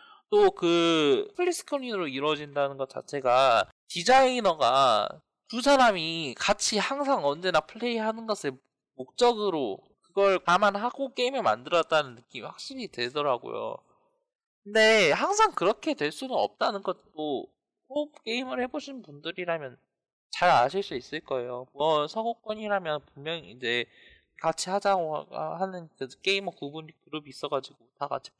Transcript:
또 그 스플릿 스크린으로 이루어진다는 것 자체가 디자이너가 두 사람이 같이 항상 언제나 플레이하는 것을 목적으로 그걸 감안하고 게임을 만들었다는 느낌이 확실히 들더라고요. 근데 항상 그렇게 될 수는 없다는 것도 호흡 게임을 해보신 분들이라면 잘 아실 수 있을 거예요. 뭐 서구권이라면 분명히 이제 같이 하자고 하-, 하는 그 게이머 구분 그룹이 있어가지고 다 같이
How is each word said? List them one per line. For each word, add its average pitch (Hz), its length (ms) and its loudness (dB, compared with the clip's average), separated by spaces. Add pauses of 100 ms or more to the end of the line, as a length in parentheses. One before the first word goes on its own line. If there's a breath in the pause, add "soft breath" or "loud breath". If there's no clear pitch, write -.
(300 soft breath)
또 208 220 6
그 165 800 2
스플릿 359 240 -2
스크린으로 240 560 -6
이루어진다는 143 680 -2
것 135 120 -6
자체가 127 760 2 (240)
디자이너가 165 1200 4 (400)
두 233 140 -8
사람이 175 760 2
같이 - 400 0
항상 269 480 0
언제나 160 360 0
플레이하는 226 640 -4
것을 196 240 -4 (440)
목적으로 175 840 0 (260)
그걸 196 360 2
감안하고 208 720 0
게임을 254 300 -2
만들었다는 139 720 0
느낌이 117 300 -16
확실히 240 440 -12
들더라고요. 120 880 -4 (840)
근데 214 480 6
항상 381 440 2
그렇게 269 380 0
될 147 180 -2
수는 262 240 -8
없다는 196 480 -2
것도 151 640 -6 (420)
호흡 294 220 -6 (120)
게임을 254 400 -4
해보신 269 380 -10
분들이라면 156 760 -8 (540)
잘 175 180 2
아실 151 340 4
수 160 120 -10
있을 147 260 -10
거예요. 123 520 -6
뭐 151 340 2
서구권이라면 214 920 -4 (140)
분명히 147 380 -10
이제 120 340 -4 (560 soft breath)
같이 - 280 -4
하자고 185 460 0 (160)
하-, 165 300 -8
하는 180 260 -6 (100)
그 131 100 -8 (140)
게이머 196 300 -2
구분 151 360 -12 (180)
그룹이 151 240 -12
있어가지고 139 480 -6 (200)
다 143 100 -6
같이 131 320 -8